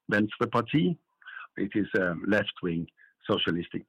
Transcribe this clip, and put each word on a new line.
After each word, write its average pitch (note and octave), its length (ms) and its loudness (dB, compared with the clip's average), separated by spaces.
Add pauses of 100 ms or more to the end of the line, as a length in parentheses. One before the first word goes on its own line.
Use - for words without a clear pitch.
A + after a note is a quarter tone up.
Venstre G#2+ 480 2
Parti. A#2+ 280 2 (800)
It G2+ 80 -4 (100)
is F#2 80 -4 (140)
a - 20 2 (280)
left-wing F2+ 480 0 (480)
socialistic E2+ 580 -2